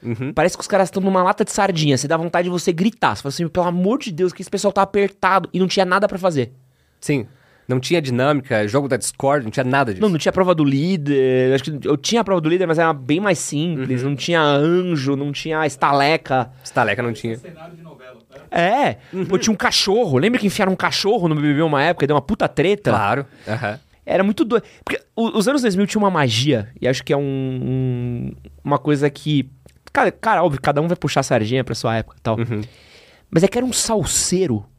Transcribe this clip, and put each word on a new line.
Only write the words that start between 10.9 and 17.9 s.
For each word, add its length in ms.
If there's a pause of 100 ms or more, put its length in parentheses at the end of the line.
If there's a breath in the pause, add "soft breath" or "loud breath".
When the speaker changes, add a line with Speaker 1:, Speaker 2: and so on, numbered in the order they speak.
Speaker 2:
Acho 100
que 240
eu 80
tinha 240
a 40
prova 140
do 120
líder, 160
mas 120
era 140
bem 280
mais 180
simples. 640
Speaker 1:
Uhum. 80
Speaker 2:
Não 60
tinha 260
anjo, 760
não 160
tinha 340
estaleca. 840 (120)
Speaker 1:
Estaleca 400
não 120
tinha. 260 (1120)